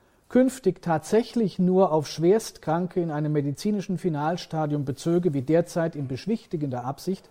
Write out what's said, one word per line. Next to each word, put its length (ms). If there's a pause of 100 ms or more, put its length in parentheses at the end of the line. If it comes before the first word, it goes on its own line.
(300)
künftig 520
tatsächlich 800
nur 320
auf 160
Schwerstkranke 920
in 120
einem 220
medizinischen 680
Finalstadium 840
bezöge, 500
wie 100
derzeit 520
in 120
beschwichtigender 760
Absicht 480